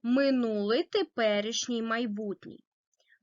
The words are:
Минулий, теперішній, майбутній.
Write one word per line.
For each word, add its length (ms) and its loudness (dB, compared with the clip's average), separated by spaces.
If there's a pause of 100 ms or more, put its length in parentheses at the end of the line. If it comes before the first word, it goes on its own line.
Минулий, 800 2
теперішній, 1000 -2
майбутній. 800 -6 (580)